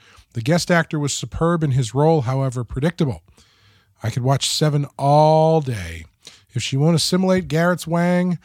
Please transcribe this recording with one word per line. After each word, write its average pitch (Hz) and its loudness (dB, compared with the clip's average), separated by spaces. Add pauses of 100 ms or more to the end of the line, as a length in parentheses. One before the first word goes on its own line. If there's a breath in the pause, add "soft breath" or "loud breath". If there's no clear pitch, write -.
(340 soft breath)
The 117 -6
guest 151 0
actor 165 0
was 143 -2
superb 165 -2
in 143 0
his 123 -2
role, 156 2
however 131 -4
predictable. 131 -4 (760 soft breath)
I 113 -4
could 120 -4
watch 135 0
Seven 147 0 (120)
all 156 4
day. 87 -8 (480 loud breath)
If 120 -6
she - -4
won't 160 4
assimilate 185 0
Garrett's 165 0
Wang, 175 0